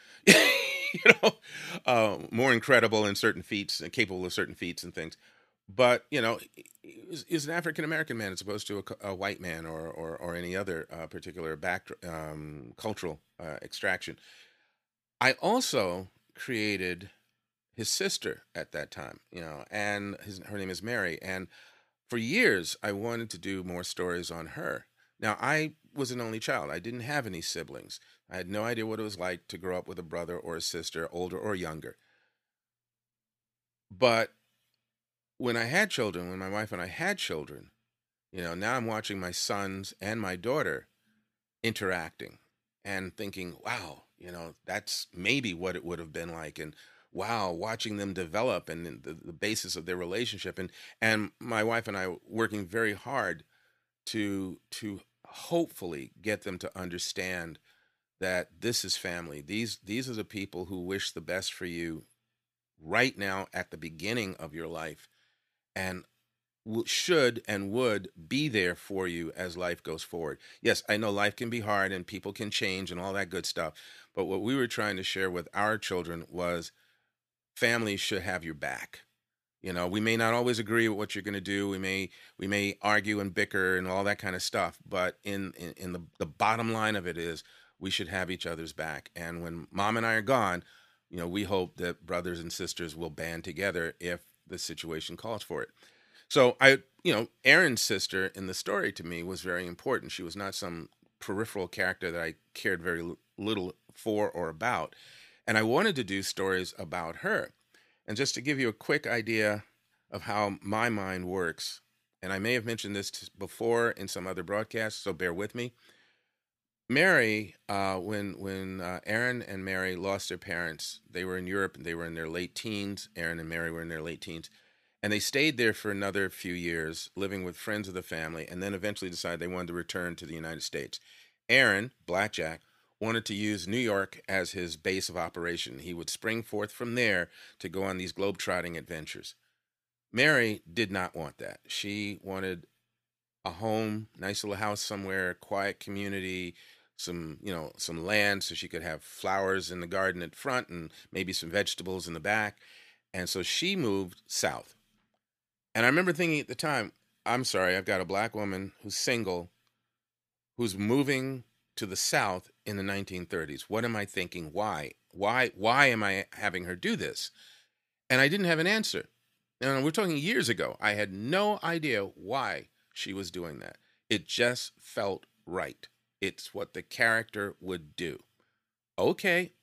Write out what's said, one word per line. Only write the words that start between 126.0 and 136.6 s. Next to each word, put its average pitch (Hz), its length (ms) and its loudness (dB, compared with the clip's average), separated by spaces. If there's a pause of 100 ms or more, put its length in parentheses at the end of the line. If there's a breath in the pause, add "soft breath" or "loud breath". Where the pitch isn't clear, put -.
few 90 240 -6
years, 82 640 -4
living 95 280 -2
with 87 120 -8
friends 104 320 -4
of 92 60 -8
the 90 80 -4
family, 80 460 -6
and 90 140 -8
then 101 100 -2
eventually 98 380 -4
decided 87 300 -4
they 85 60 -2
wanted 90 220 -4
to 87 40 -8
return 87 440 -4
to 85 100 -12
the 76 80 -10
United 80 280 -8
States. - 380 -6 (480 loud breath)
Aaron, 117 440 6 (140)
Blackjack, 87 560 0 (380 soft breath)
wanted 113 260 0
to 110 80 -2
use 101 340 0
New 107 80 0
York 104 520 0
as 95 240 0
his 87 240 -4
base 95 320 -2
of 82 80 -8
operation. 85 640 -4
He 87 120 -8
would 85 160 -8
spring 113 340 -2
forth 107 300 -6